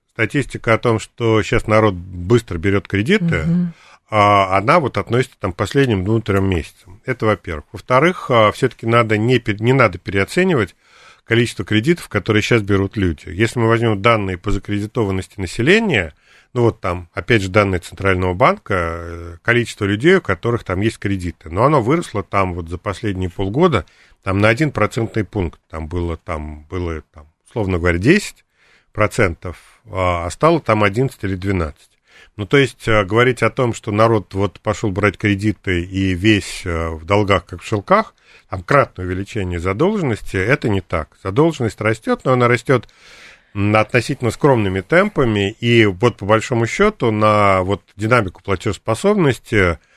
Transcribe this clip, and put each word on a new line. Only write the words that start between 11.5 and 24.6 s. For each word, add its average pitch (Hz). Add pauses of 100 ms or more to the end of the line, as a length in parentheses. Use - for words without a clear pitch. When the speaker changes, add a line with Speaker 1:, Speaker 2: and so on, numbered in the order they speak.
Speaker 1:
кредитов, 113
которые 104
щас 117
берут 98
люди. 90
Если 104
мы 113
возьмем 113
данные 101
по 101
закредитованности 104
населения, 123 (380)
ну 120
вот 113
там, 87
опять 101
же, 98
данные 95
Центрального 92
банка, 127
э, 85
количество 117
людей, 117
у -
которых 117
там 90
есть 110
кредиты, 92
но 95
оно 143
выросло 123
там 92
вот 85
за 85
последние 92
полгода 107 (380)
там 98
на 104
один 135